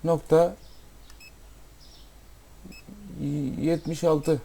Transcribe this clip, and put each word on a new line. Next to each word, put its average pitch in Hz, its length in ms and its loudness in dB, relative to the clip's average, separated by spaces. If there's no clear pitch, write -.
nokta 170 520 4
yetmiş 160 440 -2
altı. 156 400 2